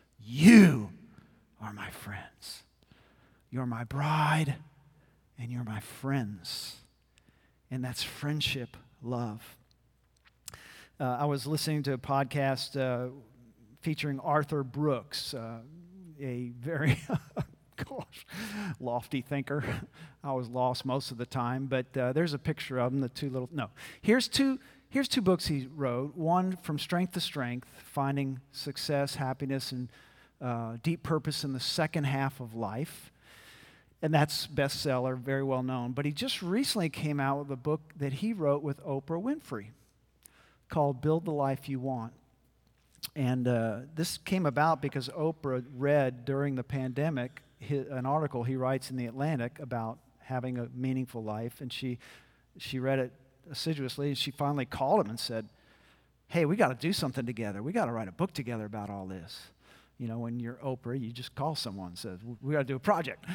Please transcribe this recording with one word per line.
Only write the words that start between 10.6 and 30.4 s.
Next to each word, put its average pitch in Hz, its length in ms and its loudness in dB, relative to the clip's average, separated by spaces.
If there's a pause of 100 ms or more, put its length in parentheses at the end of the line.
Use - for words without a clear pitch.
Uh, 123 200 0
I 143 60 2
was 139 220 0
listening 151 360 0
to 139 100 0
a 127 40 0
podcast, 135 840 0
uh, 127 320 0 (680)
featuring 147 400 -2
Arthur 147 440 2
Brooks, 131 720 -2
uh, 113 280 -10 (580)
a 123 300 -4
very, 131 500 2 (420)
<laughs> - 360 -14
gosh, - 500 -10 (520)
lofty 123 420 -2
thinker. 139 420 -2 (600)
I 143 100 -2
was 127 160 -2
lost 127 360 0
most 131 240 -2
of 120 80 -8
the 120 80 -4
time, 131 400 0
but, 131 320 -2
uh, 127 160 2
there's 156 200 2
a 143 40 0
picture 139 400 -4
of 127 160 2
him, 139 60 2
the 127 100 0
two 139 220 -6
little, 127 200 -4
no. 127 200 -4 (300)
Here's 233 260 6
two, 269 320 2 (300)
here's 269 180 0
two - 140 2
books 185 260 4
he 135 260 0
wrote. 139 420 -2
One, 180 420 2
From 151 200 -2
Strength 180 360 0
to 170 80 -2
Strength, 123 460 -4 (120)
Finding 139 600 0 (120)
Success, 139 640 -2
Happiness, 135 560 -2
and, 123 180 -4 (500)
uh, 117 440 -4